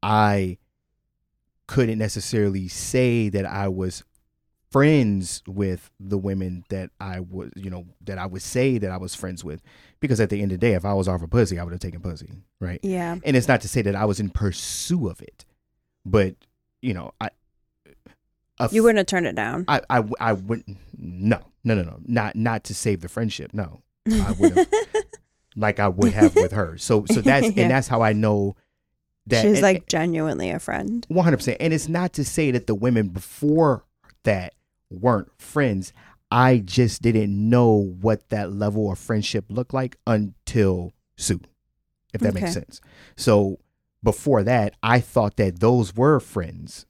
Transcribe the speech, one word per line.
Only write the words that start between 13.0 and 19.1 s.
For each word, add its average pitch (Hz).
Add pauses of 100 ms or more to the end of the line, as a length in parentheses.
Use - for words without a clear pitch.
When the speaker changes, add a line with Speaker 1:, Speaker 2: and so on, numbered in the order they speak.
Speaker 1:
And 139
it's 123
not 127
to 104
say 123
that 98
I 104
was 101
in 101
pursuit 113
of -
it, - (600)
but, 95 (460)
you 123
know, 82 (100)
I, 110 (1300)
a 123
Speaker 2:
You 220
Speaker 1:
f-, -
Speaker 2:
wouldn't 226
have 190
turned 175